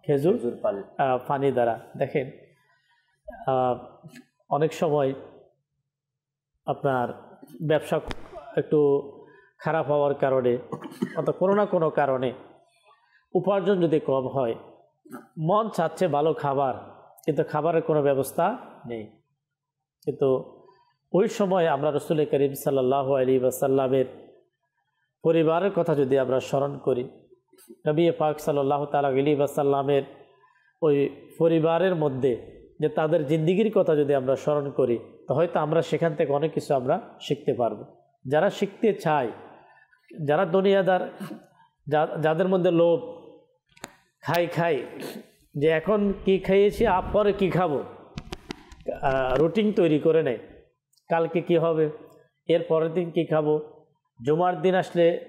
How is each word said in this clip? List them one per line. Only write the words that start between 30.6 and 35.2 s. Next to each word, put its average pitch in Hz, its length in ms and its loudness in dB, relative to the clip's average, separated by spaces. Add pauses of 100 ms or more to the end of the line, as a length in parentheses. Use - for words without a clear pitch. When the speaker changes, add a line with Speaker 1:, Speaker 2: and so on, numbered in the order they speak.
Speaker 1:
ওই 143 260 2 (300)
পরিবারের 165 560 2
মধ্যে 131 640 -2 (220)
যে 151 80 2
তাদের 156 380 0
জিন্দিগির 180 480 2
কথা 170 220 2
যদি 143 180 2
আমরা 131 220 0
স্মরণ 147 340 -2
করি, 117 280 0 (300)